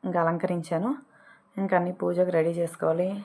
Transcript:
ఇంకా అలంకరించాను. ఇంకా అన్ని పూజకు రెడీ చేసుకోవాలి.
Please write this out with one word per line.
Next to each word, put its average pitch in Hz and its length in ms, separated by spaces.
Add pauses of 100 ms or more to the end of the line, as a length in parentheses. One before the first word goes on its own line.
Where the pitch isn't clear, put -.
ఇంకా 175 160
అలంకరించాను. 170 680 (640)
ఇంకా 196 200
అన్ని 180 160
పూజకు 180 380
రెడీ 165 220
చేసుకోవాలి. 165 580 (140)